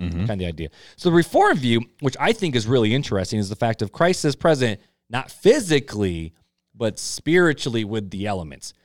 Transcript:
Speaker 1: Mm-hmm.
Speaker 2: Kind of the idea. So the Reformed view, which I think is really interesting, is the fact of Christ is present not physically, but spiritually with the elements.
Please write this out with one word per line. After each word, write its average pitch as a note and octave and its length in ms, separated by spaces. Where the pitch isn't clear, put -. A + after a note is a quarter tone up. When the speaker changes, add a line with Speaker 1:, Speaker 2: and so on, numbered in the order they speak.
Speaker 1:
Mm-hmm. E2+ 180
Speaker 2:
Kind A2 120
of G2+ 80
the F2+ 80
idea. D#2+ 220
So F3+ 140
the E3 60
Reformed D4 440
view, A#2 220
which C3+ 180
I F3 140
think E3+ 240
is G#2+ 100
really A2+ 280
interesting, G#2+ 440
is G2+ 100
the G#2 80
fact A2+ 260
of G2+ 100
Christ F3 320
is C#3+ 120
present C3 440
not B2 200
physically, A2 1000
but G2+ 240
spiritually D3 840
with G2+ 260
the G2 160
elements. F2+ 460